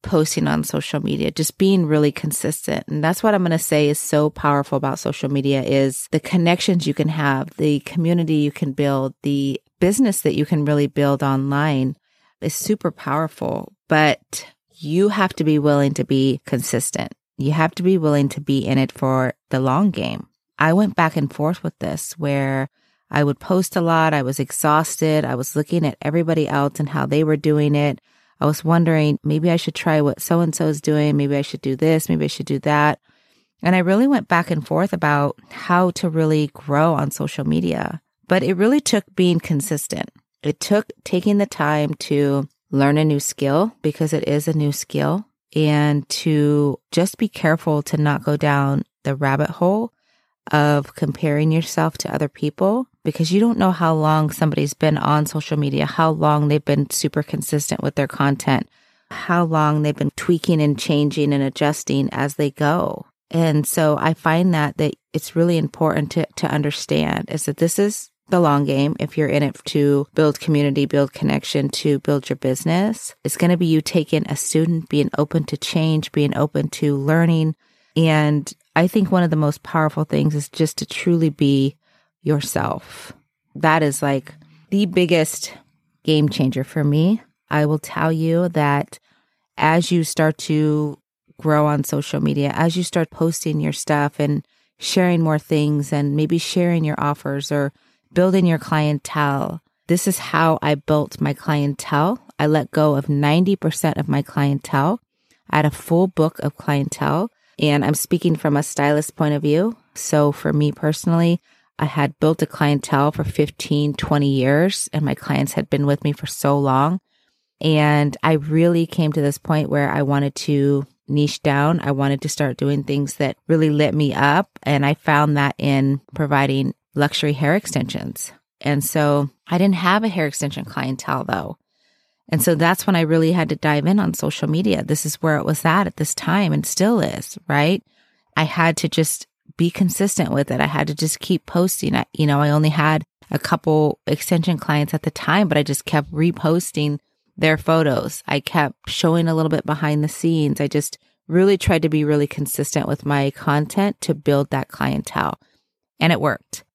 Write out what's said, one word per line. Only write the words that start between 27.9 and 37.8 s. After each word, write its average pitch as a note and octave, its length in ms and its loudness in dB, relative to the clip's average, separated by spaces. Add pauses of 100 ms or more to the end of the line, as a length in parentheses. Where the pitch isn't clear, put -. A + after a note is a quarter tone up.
I - 60 -2
was D3 180 0
wondering, D#3+ 600 2
"Maybe D#3 260 0
I E3 60 4
should E3 180 -4
try D#3 280 0
what C#3+ 180 0
so-and-so E3+ 460 0
is D3+ 160 -2
doing. D3+ 340 2
Maybe C#3+ 200 0
I C#3 40 0
should C#3 220 -8
do C3+ 120 -2
this. D#3+ 320 2
Maybe D#3 200 0
I - 20 -2
should - 160 -8
do C#3 140 -4
that." D3 420 0 (600)
And F3 120 2
I F#3 40 4
really F#3+ 280 2
went C#4 220 0
back E3+ 220 0
and D3+ 160 -2
forth D#3+ 260 0
about D3 460 0 (100)
how F3+ 440 0
to F3 180 -4
really D#3 380 2
grow D3 440 0
on C#3+ 180 -2
social D3 380 -6
media. E3 540 -2 (260)